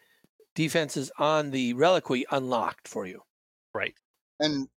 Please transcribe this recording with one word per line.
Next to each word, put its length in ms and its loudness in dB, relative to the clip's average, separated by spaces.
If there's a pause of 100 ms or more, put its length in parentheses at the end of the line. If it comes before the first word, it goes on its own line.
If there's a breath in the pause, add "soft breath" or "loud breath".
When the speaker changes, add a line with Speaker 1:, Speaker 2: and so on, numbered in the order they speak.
(540 soft breath)
Speaker 1:
defenses 640 0
on 320 2
the 240 0
reliquary 560 2
unlocked 580 -2
for 160 -8
you. 200 -14 (500)
Speaker 2:
Right. 200 -4 (460)
Speaker 3:
And 280 -2 (100)